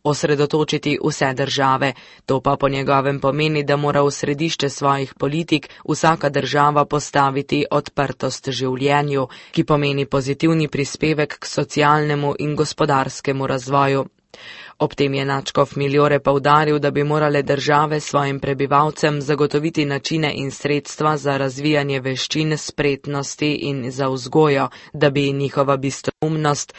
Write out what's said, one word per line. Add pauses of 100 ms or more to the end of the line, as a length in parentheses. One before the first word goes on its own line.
osredotočiti
vse
države. (340)
To
pa
po
njegovem
pomeni,
da
mora
v
središče
svojih
politik (200)
vsaka
država
postaviti
odprtost
življenju, (240)
ki
pomeni
pozitivni
prispevek
k
socialnemu
in
gospodarskemu
razvoju. (720)
Ob
tem
je
nadškof
Miljore
poudaril,
da
bi
morale
države
svojim
prebivalcem
zagotoviti
načine
in
sredstva
za
razvijanje
veščin,
spretnosti (160)
in
za
vzgojo, (240)
da
bi
njihova
bistroumnost